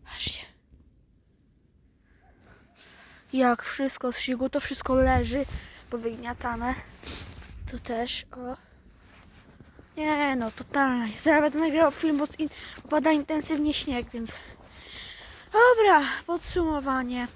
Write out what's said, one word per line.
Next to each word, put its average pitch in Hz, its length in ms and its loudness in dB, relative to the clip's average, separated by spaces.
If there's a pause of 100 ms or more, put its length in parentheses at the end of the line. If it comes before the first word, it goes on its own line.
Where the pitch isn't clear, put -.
Patrzcie. - 360 -8 (3000)
Jak 247 300 4
wszystko - 500 -4
z - 60 -10
śniegu, 254 320 -2
to 285 100 -2
wszystko - 340 -4
leży 262 500 4 (460)
powygniatane. 233 840 -6 (960)
Tu 247 80 -10
też, 240 540 -6
o. 247 240 -12 (1400)
Nie 294 400 0
no, 226 140 -2
totalna. 254 560 0 (140)
Zaraz 302 200 6
będę 294 180 2
nagrywał 311 320 4
film, 302 280 0
bo 294 80 0
z - 120 -12
in-, 311 100 -2 (360)
opada 302 280 2
intensywnie 302 640 0
śnieg, 247 360 -6
więc... 226 200 -10 (1200)
Dobra, 427 500 8 (240)
podsumowanie. 269 1080 -2